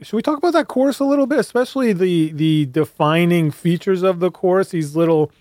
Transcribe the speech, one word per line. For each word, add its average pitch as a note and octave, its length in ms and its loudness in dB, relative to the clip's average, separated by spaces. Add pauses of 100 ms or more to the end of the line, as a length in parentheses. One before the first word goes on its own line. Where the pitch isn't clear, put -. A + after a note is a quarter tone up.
Should - 160 -8
we A3+ 60 -2
talk D4+ 160 -2
about E4+ 160 0
that D4+ 120 0
course C4 320 -2
a C#4+ 60 -2
little C#4 240 0
bit, C#4+ 100 -2
especially B3 540 -2
the, E3+ 400 0
the D#3 340 0
defining D#3+ 840 0
features F3 500 -2
of F#3 160 0
the F3+ 140 0
course? F#3 380 0
These D#3 260 -4
little, E3 340 2 (100)